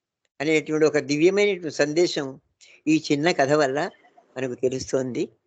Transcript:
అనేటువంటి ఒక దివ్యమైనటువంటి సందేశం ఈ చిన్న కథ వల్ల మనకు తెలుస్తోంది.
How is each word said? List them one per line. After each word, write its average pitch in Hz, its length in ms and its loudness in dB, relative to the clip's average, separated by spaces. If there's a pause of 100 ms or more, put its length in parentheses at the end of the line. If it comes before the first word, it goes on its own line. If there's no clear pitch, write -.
(400)
అనేటువంటి 156 460 0
ఒక 147 120 0
దివ్యమైనటువంటి 175 800 0
సందేశం 151 640 -2 (460)
ఈ 156 160 2 (100)
చిన్న 151 200 2
కథ 143 200 2
వల్ల 151 380 0 (460)
మనకు 127 180 -4
తెలుస్తోంది. 131 760 -4 (180)